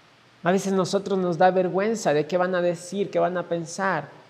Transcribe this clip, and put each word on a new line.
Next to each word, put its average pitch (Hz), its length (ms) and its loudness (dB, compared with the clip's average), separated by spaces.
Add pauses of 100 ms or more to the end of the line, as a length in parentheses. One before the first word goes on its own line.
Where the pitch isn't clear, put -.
(420)
A 170 100 2
veces 190 200 0
nosotros 190 460 0
nos 180 180 0
da 185 140 6
vergüenza 185 640 0
de 147 120 2
qué 180 120 0
van 180 160 2
a 175 80 0
decir, 175 480 -2
qué 170 80 -2
van 175 180 2
a 175 60 -2
pensar. 170 680 -4 (220)